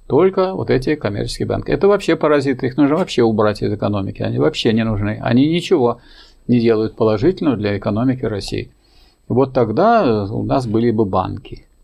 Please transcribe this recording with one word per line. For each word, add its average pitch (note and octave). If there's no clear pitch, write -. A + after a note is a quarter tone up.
Только F#3+
вот -
эти C3
коммерческие A2+
банки. G#2
Это G3
вообще G3
паразиты, C#3
их -
нужно C#3+
вообще F3+
убрать G#2+
из G#2
экономики. G2+
Они A#2
вообще C#3+
не A2+
нужны. G#2+
Они C3
ничего D#3
не A#2+
делают A2
положительного B2
для G2+
экономики B2
России. G2+
Вот C3
тогда C3
у A2
нас B2+
были A2+
бы G#2+
банки. G2